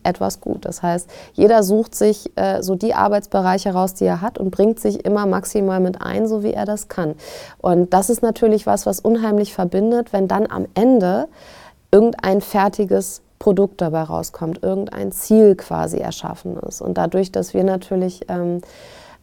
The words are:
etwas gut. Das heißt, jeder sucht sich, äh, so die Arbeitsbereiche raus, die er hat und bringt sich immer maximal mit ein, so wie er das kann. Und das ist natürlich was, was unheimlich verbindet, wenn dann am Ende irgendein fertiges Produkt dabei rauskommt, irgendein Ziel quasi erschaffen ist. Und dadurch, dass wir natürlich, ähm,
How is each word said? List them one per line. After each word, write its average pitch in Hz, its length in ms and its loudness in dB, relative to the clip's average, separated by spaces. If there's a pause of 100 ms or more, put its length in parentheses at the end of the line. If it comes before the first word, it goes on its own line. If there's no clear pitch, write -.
etwas 190 380 -4
gut. - 240 -8
Das - 180 -8
heißt, 175 260 -4 (240)
jeder 214 300 6
sucht 214 320 0
sich, - 420 -2
äh, 190 240 -2
so 185 140 -2
die 214 180 -2
Arbeitsbereiche 196 800 0
raus, 190 220 0
die - 100 -2
er 175 160 0
hat 220 180 -6
und 190 140 -4
bringt 214 300 2
sich 208 240 -2
immer 208 220 0
maximal 190 520 0
mit 185 220 0
ein, 208 260 -2
so 214 160 -2
wie 214 100 -2
er 208 120 -4
das 208 240 -8
kann. 156 260 -4 (440)
Und 175 340 2
das 196 160 0
ist 226 120 0
natürlich 220 460 2
was, 202 180 0
was 196 140 -2
unheimlich 214 540 0
verbindet, 214 580 0
wenn 190 160 0
dann 196 240 0
am - 220 -6
Ende 226 560 2 (600)
irgendein 202 520 4
fertiges 196 800 -2 (180)
Produkt 196 400 2
dabei 160 240 -2
rauskommt, 165 580 -6
irgendein 196 520 -4
Ziel 214 420 6
quasi 160 440 -4
erschaffen - 580 -8
ist. - 240 -12
Und 180 160 -4
dadurch, 185 340 0
dass 185 220 -4
wir 190 100 0
natürlich, 185 640 -4
ähm, 175 340 -6 (600)